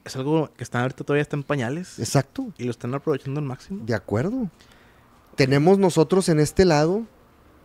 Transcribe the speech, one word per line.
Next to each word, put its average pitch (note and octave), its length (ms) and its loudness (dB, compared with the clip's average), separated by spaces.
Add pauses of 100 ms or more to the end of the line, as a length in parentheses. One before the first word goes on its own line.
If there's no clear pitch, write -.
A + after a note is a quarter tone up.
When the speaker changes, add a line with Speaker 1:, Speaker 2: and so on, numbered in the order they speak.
Speaker 1:
es - 100 -14
algo D3 400 -2
que - 80 -14
está, A#2+ 180 -4
ahorita C3 220 -4
todavía D3 180 0
está D3 140 -4
en C#3+ 80 -6
pañales. D3 560 -4
Speaker 2:
Exacto. F3 580 -2
Speaker 1:
Y B2 80 -8
lo B2 60 -4
están B2 220 -8
aprovechando C#3 460 -4
al D3 60 -6
máximo. A2+ 400 -10
Speaker 2:
De A2+ 100 0
acuerdo. E3+ 540 -2 (840)
Tenemos C#3+ 440 4
nosotros F3+ 500 2
en D#3 100 4
este D3+ 260 4
lado F3 400 2 (600)